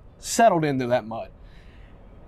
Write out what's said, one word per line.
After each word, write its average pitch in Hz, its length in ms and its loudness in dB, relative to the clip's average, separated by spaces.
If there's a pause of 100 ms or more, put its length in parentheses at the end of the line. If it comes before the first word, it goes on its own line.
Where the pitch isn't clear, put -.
(180)
settled 175 460 2
into 131 240 -2
that 120 180 0
mud. 113 240 -12 (960)